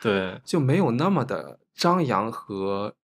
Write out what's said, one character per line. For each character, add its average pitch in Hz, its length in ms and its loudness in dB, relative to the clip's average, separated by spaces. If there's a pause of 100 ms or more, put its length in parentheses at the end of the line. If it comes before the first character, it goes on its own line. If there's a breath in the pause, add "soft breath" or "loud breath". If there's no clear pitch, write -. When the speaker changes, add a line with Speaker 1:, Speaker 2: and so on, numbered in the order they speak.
Speaker 1:
对。 98 420 0
Speaker 2:
就 - 160 -2
没 135 200 4
有 160 140 2
那 147 180 0
么 170 120 2
的 78 380 -8 (140)
张 180 320 2
扬 110 260 0
和 98 720 -6